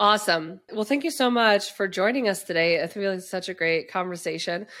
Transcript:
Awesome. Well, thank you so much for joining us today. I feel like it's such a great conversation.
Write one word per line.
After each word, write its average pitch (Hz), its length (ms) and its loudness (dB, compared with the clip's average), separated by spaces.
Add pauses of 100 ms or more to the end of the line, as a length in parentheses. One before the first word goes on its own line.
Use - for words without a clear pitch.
Awesome. 190 600 2 (120)
Well, 214 120 -2
thank 277 200 0
you 330 60 -2
so 254 200 2
much 220 420 4
for 202 140 -2
joining 214 420 0
us 190 140 -2
today. 170 400 2
I 165 40 -2
feel 196 240 -4
like 185 80 -2
it's 180 120 -14
such 185 180 -6
a 185 60 -6
great 165 360 -2
conversation. 180 760 -6 (140)